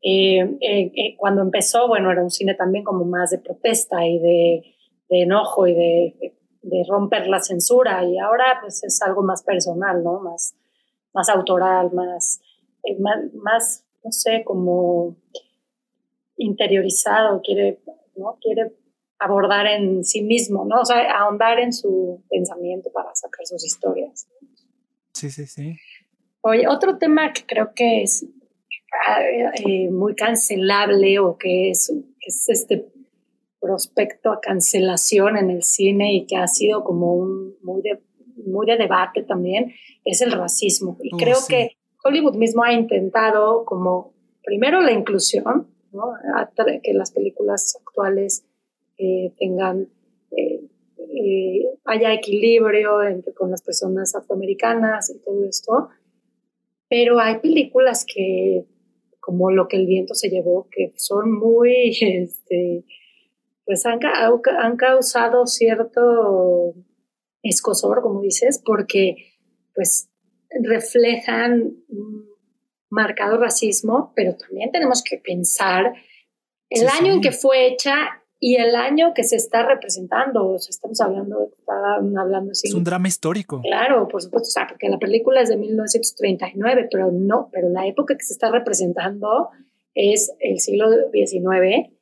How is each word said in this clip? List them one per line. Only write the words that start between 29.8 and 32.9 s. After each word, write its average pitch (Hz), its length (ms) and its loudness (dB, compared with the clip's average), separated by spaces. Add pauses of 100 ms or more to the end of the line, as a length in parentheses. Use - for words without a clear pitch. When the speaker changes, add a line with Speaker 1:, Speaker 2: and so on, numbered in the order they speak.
Speaker 1:
muy 196 240 -2
cancelable 202 1040 2
o 180 180 2
que 185 320 0
es, 185 240 -2 (260)
que - 100 -18
es - 200 -4
este 220 380 0 (720)